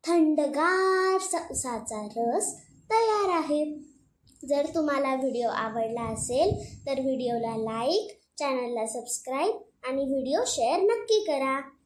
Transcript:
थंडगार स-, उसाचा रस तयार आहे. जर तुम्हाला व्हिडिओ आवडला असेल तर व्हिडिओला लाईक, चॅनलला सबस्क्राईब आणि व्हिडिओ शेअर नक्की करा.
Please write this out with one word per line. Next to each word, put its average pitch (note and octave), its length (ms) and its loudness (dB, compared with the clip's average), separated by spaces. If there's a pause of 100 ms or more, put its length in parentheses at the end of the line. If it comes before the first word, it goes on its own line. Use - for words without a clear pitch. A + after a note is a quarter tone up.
थंडगार F4 1120 2
स-, E4+ 320 -4
उसाचा A3+ 560 -6 (100)
रस A#3 380 0 (360)
तयार G#4+ 400 4
आहे. D4+ 340 2 (840)
जर C#4+ 260 2
तुम्हाला C#4 400 2
व्हिडिओ A#3+ 340 0
आवडला A3+ 540 -2
असेल C4 760 0 (100)
तर C4+ 140 -2
व्हिडिओला A#3 560 -2
लाईक, A3+ 600 -2 (200)
चॅनलला B3 480 -2
सबस्क्राईब B3 680 -4 (340)
आणि C4+ 160 0
व्हिडिओ C4+ 420 0
शेअर C#4 340 0
नक्की G#4+ 440 2
करा. C4+ 360 0 (260)